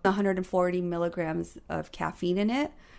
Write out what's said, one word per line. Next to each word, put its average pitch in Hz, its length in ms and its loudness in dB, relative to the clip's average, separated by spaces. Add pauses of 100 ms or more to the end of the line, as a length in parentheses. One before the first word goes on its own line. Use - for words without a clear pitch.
a 190 60 6
hundred 196 260 2
and 185 80 -2
forty 180 340 2
milligrams 170 800 -2 (100)
of 160 240 -6
caffeine 180 460 -2
in 208 100 2
it. 285 220 0 (280)